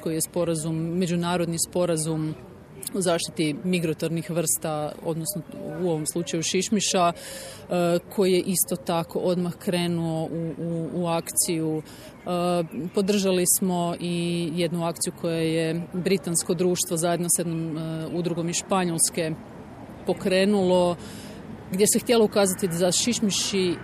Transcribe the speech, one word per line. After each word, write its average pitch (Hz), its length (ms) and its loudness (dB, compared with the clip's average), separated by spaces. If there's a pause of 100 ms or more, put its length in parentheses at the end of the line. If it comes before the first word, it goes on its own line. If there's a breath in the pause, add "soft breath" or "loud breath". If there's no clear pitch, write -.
koji 160 120 -2
je 160 60 0
sporazum, 165 560 -2
međunarodni 170 800 0 (120)
sporazum 160 680 0 (600)
o 196 60 0
zaštiti 165 640 0
migratornih 165 680 0
vrsta, 156 600 -2 (120)
odnosno 160 380 -4 (400)
u 185 60 2
ovom 156 180 0
slučaju 170 360 -2
šišmiša, 185 720 2
e, - 840 -2 (180)
koji 190 160 4
je 180 80 4
isto 180 360 0
tako 165 420 -2
odmah 175 360 0
krenuo 170 680 -2
u, 165 340 -4
u, 165 360 -4
u 175 120 -2
akciju. 160 760 0
E, - 0 - (1120 loud breath)
podržali 190 500 2 (140)
smo 175 420 0
i 170 540 -2
jednu 170 300 0
akciju 170 360 -2
koja 165 180 0
je 160 540 0
britansko 180 640 0
društvo 175 420 2
zajedno 170 320 2
s - 100 2
jednom, 165 400 -2
e, 160 280 -6
udrugom 170 420 -2
iz 170 80 -2
Španjolske 170 760 0 (760)
pokrenulo, 180 880 4 (760 loud breath)
gdje 196 200 4
se 226 60 4
htjelo 226 260 6
ukazati 196 440 4
da 170 240 2
šišmiši 190 920 2